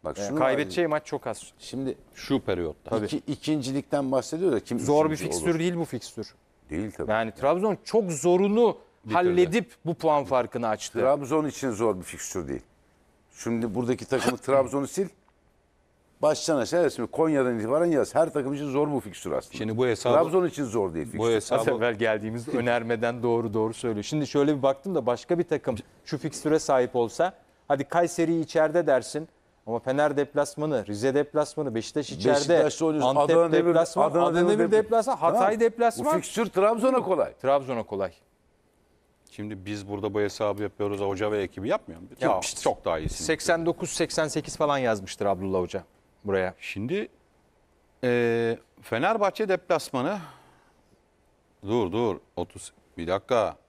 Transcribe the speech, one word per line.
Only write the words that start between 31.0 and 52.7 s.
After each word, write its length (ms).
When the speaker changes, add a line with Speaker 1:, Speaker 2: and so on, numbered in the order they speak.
Speaker 2:
deplasmanı, 600
Beşiktaş 360
içeride, 240
Speaker 1:
Beşiktaş'ta 320
oynuyorsun. 300
Speaker 2:
Antep 220
Speaker 1:
Adana 140
Demir, 180
Speaker 2:
deplasmanı, 380
Speaker 1:
Adana 180
Speaker 2:
Adana 100
Demir 100
Speaker 1:
Demir 120
Speaker 2:
deplasmanı, 480
Speaker 1:
Tamam. 160
Speaker 2:
Hatay 240
deplasman. 540
Speaker 1:
Bu 40
fikstür 280
Trabzon'a 560
kolay. 320
Speaker 2:
Trabzon'a 500
kolay. 280
Speaker 3:
Şimdi 340
biz 240
burada 240
bu 80
hesabı 420
yapıyoruz. 380
Hoca 300
ve 100
ekibi 280
yapmıyor. 320
Speaker 2:
Yapmıştır. 420
Speaker 3:
Çok 220
daha 140
iyisini. 260
Speaker 2:
Seksen 400
dokuz, 240
seksen 380
sekiz 300
falan 200
yazmıştır 480
Abdullah 340
Hoca 240
buraya. 360
Speaker 3:
Şimdi, 480
e, 540
Fenerbahçe 680
deplasmanı. 680
Dur, 240
dur. 260
Otuz. 380